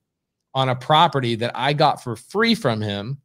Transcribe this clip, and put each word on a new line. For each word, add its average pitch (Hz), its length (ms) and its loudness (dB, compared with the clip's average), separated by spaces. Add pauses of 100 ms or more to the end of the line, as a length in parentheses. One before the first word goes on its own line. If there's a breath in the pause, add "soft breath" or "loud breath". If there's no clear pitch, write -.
(540)
on 131 140 0
a 123 80 0
property 143 580 2
that 117 200 -4
I 135 180 -2
got 147 300 2
for 120 120 -6
free 226 400 0
from 113 280 0
him 104 420 -6